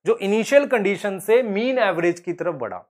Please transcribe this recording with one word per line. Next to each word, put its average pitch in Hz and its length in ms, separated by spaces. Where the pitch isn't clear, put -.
जो 220 120
इनिशियल 220 480
कंडीशन 202 520
से 220 260
मीन 233 340
एवरेज 175 420
की 175 120
तरफ 165 220
बढ़ा 107 240